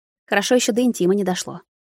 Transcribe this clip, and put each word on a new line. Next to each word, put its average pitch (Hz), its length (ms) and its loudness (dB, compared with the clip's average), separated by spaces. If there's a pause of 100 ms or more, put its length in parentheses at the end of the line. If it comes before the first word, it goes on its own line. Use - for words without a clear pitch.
(280)
Хорошо 202 260 0
еще 247 200 2
до 233 80 0
интима 202 340 2
не 202 80 0
дошло. 180 380 -6 (340)